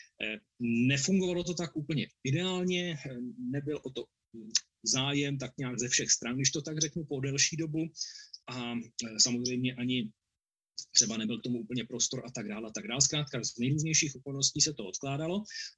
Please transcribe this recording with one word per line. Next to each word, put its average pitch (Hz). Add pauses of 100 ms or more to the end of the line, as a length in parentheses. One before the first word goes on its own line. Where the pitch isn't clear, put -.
(220)
Eh, 107 (220)
nefungovalo 143
to 175
tak 165
úplně 147 (160)
ideálně, 180
eh, 131 (220)
nebyl 139
o 127
to, 123 (320)
hm, 110 (320)
zájem 139
tak 127
nějak 123
ze 123
všech -
stran, 120
když 135
to 151
tak 156
řeknu, 156
po 139
delší 139
dobu. 160 (560)
A, 120
eh, 113
samozřejmě 123
ani 123 (840)
třeba 110
nebyl 110
k -
tomu 123
úplně 113
prostor 127
a 139
tak 110
dále 107
a 110
tak 107
dále. 120
Zkrátka 139
z -
nejrůznějších 151
okolností 139
se 151
to 104
odkládalo 160 (340)